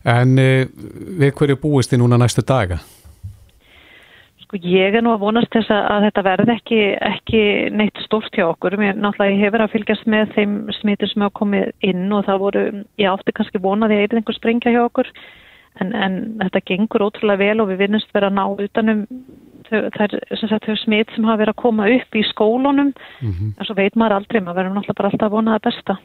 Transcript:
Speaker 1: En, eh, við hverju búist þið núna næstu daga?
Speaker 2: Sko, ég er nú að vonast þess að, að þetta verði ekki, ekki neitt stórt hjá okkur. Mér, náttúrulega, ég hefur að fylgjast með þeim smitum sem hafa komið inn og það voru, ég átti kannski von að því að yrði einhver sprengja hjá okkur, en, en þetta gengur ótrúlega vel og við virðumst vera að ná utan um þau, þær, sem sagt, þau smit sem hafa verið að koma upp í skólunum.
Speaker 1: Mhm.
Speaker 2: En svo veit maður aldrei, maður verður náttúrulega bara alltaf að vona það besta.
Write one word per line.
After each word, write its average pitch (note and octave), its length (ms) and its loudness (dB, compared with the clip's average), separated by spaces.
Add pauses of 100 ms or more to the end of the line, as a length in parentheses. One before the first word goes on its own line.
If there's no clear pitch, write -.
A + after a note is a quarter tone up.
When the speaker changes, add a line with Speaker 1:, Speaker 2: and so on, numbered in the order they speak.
Speaker 1:
En, B2 360 4
eh, C3 300 4 (460)
við C#3+ 220 2
hverju C#3+ 220 2
búist C#3+ 360 2
þið B2+ 100 4
núna A#2+ 160 4
næstu A#2+ 240 2
daga? F#2+ 380 0 (1600)
Speaker 2:
Sko, - 200 -12
ég F#3+ 360 0
er A#3 60 2
nú A#3 100 2
að G#3+ 120 0
vonast A3 280 0
þess A3 200 -2
að, G#3 180 2
að G#3 160 2
þetta G#3 180 0
verði G3 320 2
ekki, A3+ 240 -2 (220)
ekki G#3+ 420 0 (280)
neitt G#3 320 -2
stórt - 340 -4
hjá G3 100 0
okkur. E3+ 300 -2
Mér, G3+ 180 0
náttúrulega, G3+ 380 0
ég G3 80 0
hefur G#3 240 2
að G#3 80 -4
fylgjast - 340 -2
með G#3+ 280 0
þeim G#3 220 0 (160)
smitum G3+ 360 -2
sem G3+ 160 -2
hafa G3+ 100 -2
komið G3+ 360 -2 (100)
inn F#3+ 320 -2
og G3+ 140 0
það G3 160 0
voru, G3+ 220 0 (340)
ég G3 100 2
átti F#3+ 240 -2
kannski G#3 320 -6
von G3 180 0
að G#3+ 120 2
því - 20 2
að G3+ 80 2
yrði A3+ 160 0
einhver G#3+ 160 -6
sprengja A#3 380 0
hjá A#3+ 100 4
okkur, - 240 -2 (680)
en, F#3 180 -6
en F#3+ 240 -2 (240)
þetta F#3+ 240 -2
gengur G3+ 400 0
ótrúlega G#3 340 0
vel G#3+ 240 2
og F#3+ 80 -2
við F#3 80 -4
virðumst G#3 320 0
vera G3+ 160 2
að G3 80 0
ná G3 80 0 (160)
utan A3 320 0
um G#3+ 80 0 (680)
þau, A3 180 0
þær, G3+ 280 -2 (180)
sem G#3 160 -6
sagt, G#3+ 180 -2
þau G#3+ 80 -2
smit G#3+ 380 -2
sem A3+ 100 -2
hafa A3 160 0
verið G#3+ 160 0
að - 60 -16
koma G#3+ 260 2
upp B3 320 2
í G#3 80 2
skólunum. C4+ 640 2 (300)
Speaker 1:
Mhm. G#2 340 -4
Speaker 2:
En G#3 80 -10
svo G3 140 -6
veit G3 180 2
maður A3 220 2
aldrei, G#3 240 -2
maður F3 180 -4
verður F#3 160 -2
náttúrulega G3+ 240 -4
bara G3 140 0
alltaf G#3+ 160 0
að G#3 80 -2
vona A3 180 0
það - 80 -4
besta. A3 400 -4